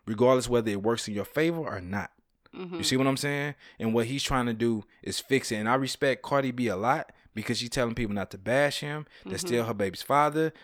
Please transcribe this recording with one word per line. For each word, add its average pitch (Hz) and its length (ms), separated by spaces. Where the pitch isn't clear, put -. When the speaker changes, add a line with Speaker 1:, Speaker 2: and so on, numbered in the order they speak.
Speaker 1:
regardless 123 420
whether 117 220
it 98 120
works 113 260
in 104 60
your 101 120
favor 165 340
or 110 220
not. 90 280
Speaker 2:
Mm-hmm. 180 200
Speaker 1:
You 165 80
see 131 120
what 135 100
I'm 135 120
saying? 143 360
And 113 140
what 113 140
he's 135 160
trying 127 240
to 117 80
do 113 300
is - 180
fix - 320
it. 110 40
And 107 120
I 120 60
respect 135 480
Cardi 135 300
B 120 160
a 95 80
lot 123 360
because 110 240
she's 117 120
telling 120 240
people 113 200
not 95 160
to 101 80
bash 135 420
him, 151 240
that's 190 160
Speaker 2:
Mm-hmm. 185 40
Speaker 1:
still 120 200
her 117 80
baby's 98 280
father 151 600